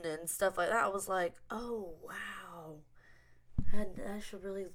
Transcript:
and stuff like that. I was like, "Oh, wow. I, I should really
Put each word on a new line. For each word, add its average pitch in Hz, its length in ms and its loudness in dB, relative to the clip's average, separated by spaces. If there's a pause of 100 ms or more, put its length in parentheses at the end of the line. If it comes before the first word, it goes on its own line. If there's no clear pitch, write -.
and 165 240 -6
stuff 190 280 0
like 175 120 0
that. 226 160 2
I - 20 2
was 196 220 -4
like, 180 240 0 (180)
"Oh, 214 500 -6
wow. 165 760 -12 (960)
I, 208 140 10 (280)
I 208 60 -8
should 190 220 -12
really 196 320 -6